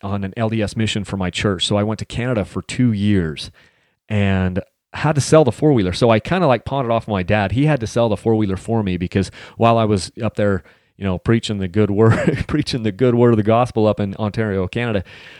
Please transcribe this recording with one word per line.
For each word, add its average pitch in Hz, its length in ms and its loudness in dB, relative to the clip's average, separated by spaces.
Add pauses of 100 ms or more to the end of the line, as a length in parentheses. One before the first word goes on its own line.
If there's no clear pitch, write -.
on 98 220 -6
an 98 140 -8
L 113 120 -2
D 110 140 -2
S 98 120 -4
mission 110 280 -2
for 98 140 -6
my 92 120 -2
church. 92 380 -2
So 104 100 0
I 101 60 2
went 107 160 -2
to 104 60 -10
Canada 117 400 -4
for 95 180 -8
two 123 300 0
years 98 580 0 (580)
and 98 500 0 (340)
had 156 200 0
to 143 80 0
sell 156 220 6
the 120 80 2
four-wheeler. 110 420 2
So 120 160 2
I 110 100 4
kinda, 175 280 0
like, 120 180 0
pawned 135 200 -4
it 117 60 -2
off 113 160 -2
my 101 140 -2
dad. 98 300 0
He 131 140 2
had 147 160 0
to 110 60 -4
sell 117 200 0
the 107 100 0
four-wheeler 110 400 0
for 113 240 -2
me 95 160 -2
because 90 320 -2 (280)
while 117 200 4
I 113 60 2
was 104 280 0 (120)
up 110 120 -4
there, 101 280 0 (320)
you - 80 -10
know, 92 160 -2
preaching 113 380 0
the 95 100 -4
good 101 240 0
word, 110 540 2
<laughs> - 20 -12
preaching 143 360 -4
the 107 100 -2
good 123 200 2
word 120 180 4
of 113 60 4
the 107 60 2
gospel 113 420 2
up 104 140 2
in 98 160 -4
Ontario, 101 520 -2
Canada, 113 360 -4 (360)